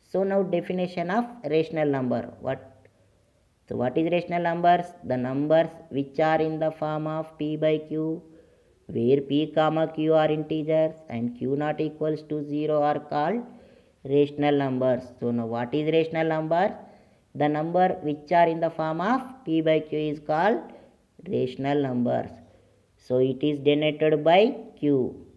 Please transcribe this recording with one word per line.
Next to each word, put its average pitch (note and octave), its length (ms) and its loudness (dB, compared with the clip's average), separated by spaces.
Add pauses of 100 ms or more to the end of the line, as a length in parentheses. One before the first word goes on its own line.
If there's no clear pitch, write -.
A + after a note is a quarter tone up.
So, F#3 140 0
now G3 200 2
definition F3+ 680 -2
of A#3 140 0 (180)
rational D#3 460 0
number. B2 500 -2
What? - 480 -10 (800)
So, B2 80 -6
what A#2 220 0
is E3 120 2
rational F3 340 -2
numbers? F3 420 2 (180)
The B2 140 -2
numbers D3 500 2 (220)
which C#3 320 -4
are D#3 180 4
in D#3+ 180 0
the D#3 140 0
form D#3 340 -4
of D#3 320 -6
P D3+ 200 -4
by D#3 220 2
Q, D#3 440 -4 (600)
where C3+ 340 2
P D3 340 -2
comma D#3 400 2
Q D#3 200 2
are D#3 180 4
integers D#3 600 0 (160)
and A#2+ 280 -4
Q C3 200 -2
not D3+ 240 -2
equals D#3 480 -2
to D3+ 180 -6
zero D3+ 340 0
are D3 180 2
called D#3+ 440 -2 (640)
rational D3 480 2
numbers. C3 460 0 (180)
So, A#2+ 120 -2
now A#2+ 160 -2
what A#2+ 260 -4
is D3+ 180 0
rational D#3+ 360 2
number? D#3+ 500 0 (560)
The D3 160 0
number E3+ 540 2
which D3 280 -4
are E3+ 160 6
in E3 120 -2
the E3 100 0
form D#3+ 320 -4
of B3 420 -4
P D#3+ 180 0
by D#3 180 4
Q D3+ 180 -6
is D3+ 220 -4
called F#3 420 0 (680)
rational C3+ 540 -2
numbers. B2 480 -2 (680)
So, - 200 -2
it C3 240 2
is D3+ 160 0
denoted D3+ 640 2
by F#3+ 340 6 (220)
Q. C#3 460 0 (120)